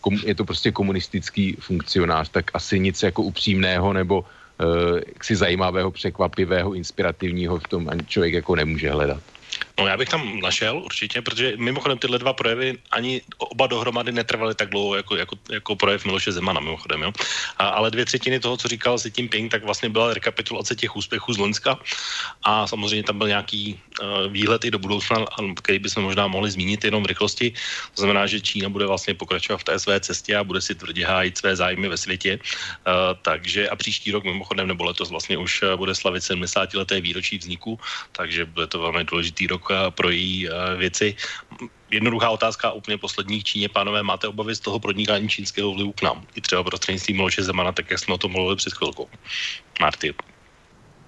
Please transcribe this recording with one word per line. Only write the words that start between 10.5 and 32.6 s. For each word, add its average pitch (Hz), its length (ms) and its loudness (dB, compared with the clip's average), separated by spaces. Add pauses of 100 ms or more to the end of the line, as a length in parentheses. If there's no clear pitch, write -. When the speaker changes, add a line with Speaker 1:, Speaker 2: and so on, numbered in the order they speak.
Speaker 2:
určitě, 120 440 -4
protože 117 340 0
mimochodem 131 420 0
tyhle 131 200 0
dva 127 140 2
projevy 123 460 0 (120)
ani 123 320 0 (160)
oba 131 280 2
dohromady 120 460 0
netrvaly 113 420 0
tak 104 160 -2
dlouho 101 260 2
jako, 98 200 -2
jako, 90 200 -4 (140)
jako 107 260 -2
projev 101 280 4
Miloše 95 280 0
Zemana, 87 280 0
mimochodem, 78 420 -4
jo. 95 100 -2 (460)
A, 98 100 4
ale 110 220 4
dvě 117 140 2
třetiny 127 360 0
toho, 123 160 0
co 120 120 -2
říkal 120 300 2
Xi 113 180 -4
Jinping, 113 340 0
tak 110 140 0
vlastně 104 240 0
byla 113 260 4
rekapitulace - 600 -2
těch - 220 -4
úspěchů - 360 -4
z 107 60 0
loňska 107 400 2 (640)
a 107 240 4
samozřejmě 107 360 0
tam 104 160 -2
byl 107 100 2
nějaký, 101 520 -2 (220)
eh, 98 260 0
výhled 104 360 2
i 120 60 0
do 107 80 0
budoucna, 101 380 0
a 110 200 -2 (180)
který 98 240 2
bychom 101 260 -2
možná 95 220 2
mohli 98 240 0
zmínit 95 340 0
jenom 107 180 2
v 95 120 0
rychlosti. 113 400 0 (400)
To - 80 -4
znamená, 101 240 4
že 104 140 0
Čína 98 280 -2
bude 101 180 0
vlastně 98 280 0
pokračovat 90 440 -2
v - 60 -8
té 92 140 2
své 98 220 2
cestě 107 360 -2
a 101 80 2
bude 92 160 -2
si 98 140 -4
tvrdě 82 320 -6
hájit 92 320 2
své 95 180 2
zájmy 90 320 0
ve 85 80 -4
světě. 92 460 -2
Eh, - 500 -4 (300)